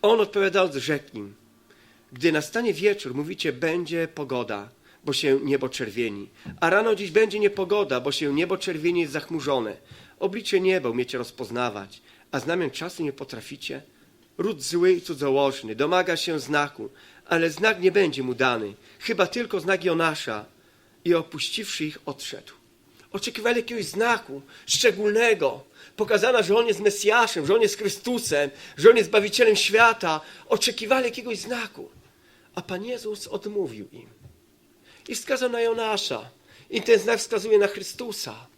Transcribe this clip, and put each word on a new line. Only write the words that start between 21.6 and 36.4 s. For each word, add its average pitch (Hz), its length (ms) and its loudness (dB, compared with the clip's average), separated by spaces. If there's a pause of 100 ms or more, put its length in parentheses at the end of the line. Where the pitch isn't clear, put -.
ich, 151 220 -10
odszedł”. - 460 -14 (600)
Oczekiwali 226 440 -2
jakiegoś 233 280 -4
znaku 185 580 -2 (240)
szczególnego, 208 1000 2 (320)
pokazano, 214 460 2
że 190 140 4
on 233 100 4
jest 208 140 0
Mesjaszem, 208 680 2
że 190 80 4
on 233 80 6
jest 208 160 2
Chrystusem, 202 720 -2 (260)
że 180 140 10
on 247 60 8
jest 190 120 2
Zbawicielem 214 480 4
świata. 208 640 4 (280)
Oczekiwali 247 560 0
jakiegoś 233 340 -6
znaku, 214 500 -10 (680)
a 175 80 -8
Pan 190 220 -8
Jezus 214 420 -8
odmówił 180 680 -8
im - 140 -20 (1000)
i - 60 -8
wskazał 254 360 -4
na 233 100 -4
Jonasza. 220 680 -2 (400)